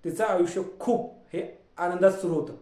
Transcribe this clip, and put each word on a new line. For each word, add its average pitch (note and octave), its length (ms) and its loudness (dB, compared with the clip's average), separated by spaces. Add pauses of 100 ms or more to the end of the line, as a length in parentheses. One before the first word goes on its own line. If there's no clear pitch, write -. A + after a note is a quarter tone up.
तिचं E3+ 200 -2
आयुष्य F#3 380 2 (180)
खूप - 340 0 (200)
हे - 280 -8 (160)
आनंदात F3+ 340 4
सुरू F3+ 220 -4
होतं - 280 -2